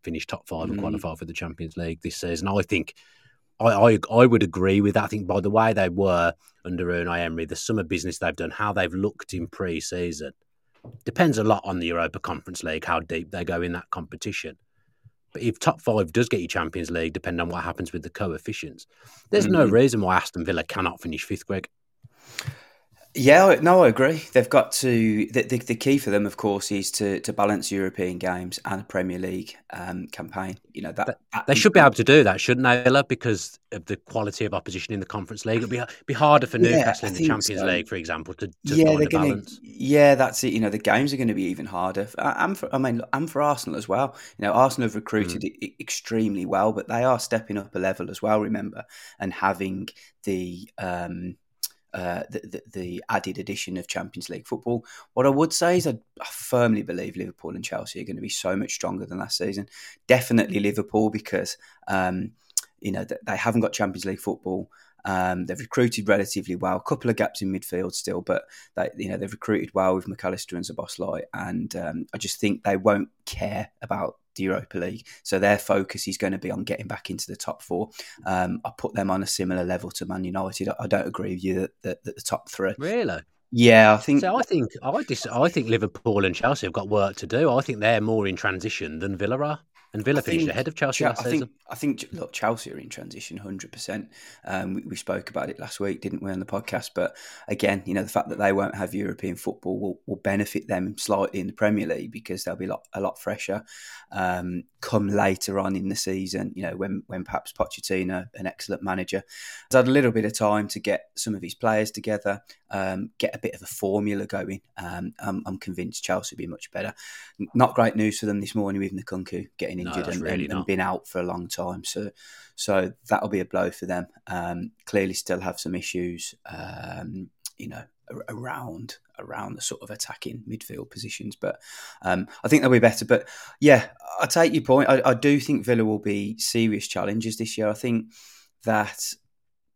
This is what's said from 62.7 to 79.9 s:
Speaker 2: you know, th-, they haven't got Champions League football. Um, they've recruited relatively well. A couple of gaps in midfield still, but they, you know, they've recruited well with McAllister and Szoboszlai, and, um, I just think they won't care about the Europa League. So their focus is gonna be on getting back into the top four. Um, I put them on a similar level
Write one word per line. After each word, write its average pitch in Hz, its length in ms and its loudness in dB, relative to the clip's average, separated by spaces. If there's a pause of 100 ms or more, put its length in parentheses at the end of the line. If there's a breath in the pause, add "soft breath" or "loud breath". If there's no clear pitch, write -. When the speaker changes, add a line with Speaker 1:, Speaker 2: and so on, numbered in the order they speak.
Speaker 2:
you 101 120 -4
know, 98 140 -4
th-, - 200 -8
they 101 100 -2
haven't 113 260 2
got 107 120 2
Champions 92 320 -2
League 95 140 -4
football. 95 500 -4 (360 soft breath)
Um, 92 420 0
they've 92 120 -6
recruited 120 480 0
relatively 98 480 2
well. 92 220 -2
A 92 40 -10
couple - 280 -2
of 110 60 2
gaps - 260 -2
in 95 100 -2
midfield 92 420 -4
still, - 280 -6
but - 220 -2 (320 loud breath)
they, - 220 -2
you 95 120 -6
know, 95 80 -6
they've 95 140 -8
recruited - 420 -2
well 95 220 2
with 92 100 -2
McAllister 92 480 -8
and 90 120 -6
Szoboszlai, - 560 -8 (120)
and, - 420 -6
um, 85 380 -6
I - 60 -8
just - 200 -8
think 101 240 0
they 98 140 2
won't 101 320 2 (160)
care - 460 -8 (100)
about - 360 -6 (180)
the 95 80 -6
Europa 95 340 -4
League. 95 300 -8 (160 loud breath)
So - 160 0
their 101 180 6
focus 98 500 -2
is 95 100 -4
gonna 95 200 -2
be 92 140 -6
on - 120 -6
getting - 240 -6
back - 220 -10
into - 180 -8
the - 80 -10
top - 260 -10
four. 92 280 -4 (360 loud breath)
Um, 92 380 -2
I - 140 -8
put - 160 -6
them 98 160 -2
on 95 140 0
a 92 40 -8
similar 92 360 -2
level 90 280 -4